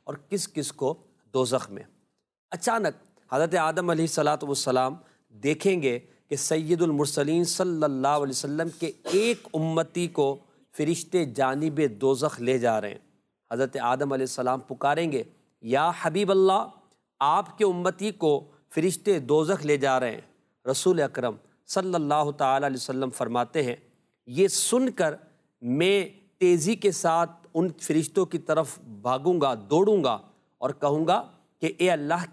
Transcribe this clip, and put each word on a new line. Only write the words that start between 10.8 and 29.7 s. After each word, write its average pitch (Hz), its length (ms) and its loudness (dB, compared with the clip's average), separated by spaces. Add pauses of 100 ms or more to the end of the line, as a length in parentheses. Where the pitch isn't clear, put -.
جانب 139 560 -2 (200)
دوزخ 135 400 0
لے 127 160 2
جا 117 240 2
رہے 104 80 -8
ہیں۔ - 100 -12 (520)
حضرت 131 300 -4
آدم 131 320 0
علیہ 131 100 -2
السلام 127 360 -2
پکاریں 147 520 -2
گے، 135 120 -2 (380)
"یا 139 300 0 (100)
حبیب 180 300 0
اللہ، 190 360 4 (520)
آپ 165 380 0
کے 214 80 2
امتی 185 460 -2
کو 147 360 0 (280)
فرشتے 175 440 0
دوزخ 151 460 0
لے 147 120 2
جا 131 220 2
رہے 123 120 -2
ہیں۔" 110 100 -12 (500)
رسول 160 300 2
اکرم 123 340 -2 (320)
صلی 185 280 -2
اللہ 147 420 0
تعالی 135 280 2
علیہ 135 120 -2
وسلم 131 320 -4
فرماتے 120 540 -2
ہیں، 123 120 -4 (520)
"یہ 147 200 2
سن 247 420 2
کر 160 240 -2 (480)
میں 170 480 2 (300)
تیزی 175 360 4
کے 196 160 0
ساتھ 170 400 0 (220)
ان 170 140 2 (140)
فرشتوں 160 440 0
کی 170 120 -8
طرف 156 420 -2
بھاگوں 131 640 -2
گا، 139 120 2 (160)
دوڑوں 190 340 4